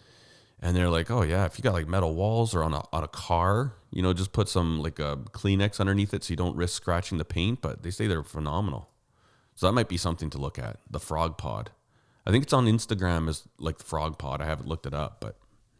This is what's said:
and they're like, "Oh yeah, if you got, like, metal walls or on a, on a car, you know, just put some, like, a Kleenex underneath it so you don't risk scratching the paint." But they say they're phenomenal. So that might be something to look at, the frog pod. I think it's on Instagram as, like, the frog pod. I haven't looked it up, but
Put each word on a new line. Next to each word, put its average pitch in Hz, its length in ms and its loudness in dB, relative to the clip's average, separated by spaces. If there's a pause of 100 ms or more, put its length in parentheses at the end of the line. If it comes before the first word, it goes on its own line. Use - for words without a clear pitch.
(600)
and 85 160 2
they're 90 140 4
like, 82 180 2
"Oh 117 140 2
yeah, 87 220 2
if 78 120 -4
you - 60 -8
got, 107 100 2
like, 82 140 0
metal 85 300 0
walls 110 360 2
or 82 120 2
on 78 100 2
a, 71 80 -2 (100)
on 80 120 -2
a 76 40 -6
car, 101 680 2 (180)
you 92 100 0
know, 92 100 4
just 92 200 -2
put 104 160 2
some, 82 320 2
like, 78 180 -4
a 73 200 -2 (120)
Kleenex 98 480 2
underneath 101 340 2
it - 120 -4
so - 80 -4
you 82 40 0
don't 87 200 0
risk 87 180 -2
scratching 85 440 -2
the 78 60 -2
paint." 101 380 0
But - 220 -6
they 90 80 -6
say 110 160 -2
they're 80 160 0
phenomenal. 78 640 -4 (640)
So - 140 0
that 107 40 6
might 117 160 2
be 90 80 -2
something 85 340 -2
to 69 80 -6
look 69 200 -6
at, 57 220 -8 (100)
the - 80 -8
frog 80 400 -2
pod. 55 320 -6 (560)
I - 60 2
think 131 100 6
it's 147 100 -2
on 127 140 6
Instagram 92 600 2
as, - 160 -4 (160)
like, 78 180 -4
the - 60 -20
frog 78 340 -4
pod. 69 240 -6
I 76 40 -4
haven't 78 220 -4
looked 80 160 -4
it 69 80 -6
up, 71 280 -6
but 52 180 -10 (420)